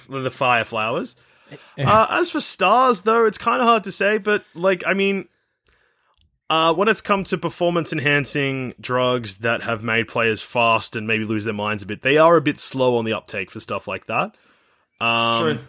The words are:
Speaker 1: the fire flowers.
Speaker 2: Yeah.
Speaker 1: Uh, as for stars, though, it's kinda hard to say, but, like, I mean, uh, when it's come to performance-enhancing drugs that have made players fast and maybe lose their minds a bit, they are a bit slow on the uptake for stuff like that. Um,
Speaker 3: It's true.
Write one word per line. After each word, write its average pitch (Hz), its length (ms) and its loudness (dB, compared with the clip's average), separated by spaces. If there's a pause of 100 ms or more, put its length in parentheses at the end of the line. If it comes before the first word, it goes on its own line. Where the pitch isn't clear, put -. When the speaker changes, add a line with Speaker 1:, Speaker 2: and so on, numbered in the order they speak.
Speaker 1:
the 131 220 -6
fire 120 340 0
flowers. 117 500 -6 (640)
Speaker 2:
Yeah. 135 160 0
Speaker 1:
Uh, 220 180 6
as 339 200 0
for 302 100 -4
stars, 220 640 4
though, 226 220 4
it's 214 140 0
kinda 254 260 0
hard 226 200 4
to 202 80 -10
say, 208 260 2
but, 208 260 0 (100)
like, 180 300 0
I 185 100 0
mean, 196 340 0 (1200)
uh, 160 240 2
when 196 140 2
it's 214 120 2
come 196 240 0
to 175 140 -2
performance-enhancing 143 1400 -2
drugs 123 580 -2
that 117 240 -2
have 113 220 -6
made 113 240 0
players 113 340 -2
fast 117 540 0
and 107 100 -6
maybe 110 180 -2
lose 107 200 -4
their 110 100 -4
minds 104 300 -4
a - 20 -12
bit, 104 160 -10
they 139 160 4
are 165 180 6
a 160 60 4
bit 139 160 -2
slow 127 380 0
on 113 80 0
the 110 80 -2
uptake 98 400 -8
for 113 80 -14
stuff 101 260 -8
like 95 200 -10
that. 147 280 -4 (640)
Um, 117 300 0
Speaker 3:
It's 117 80 0
true. 117 200 -2 (100)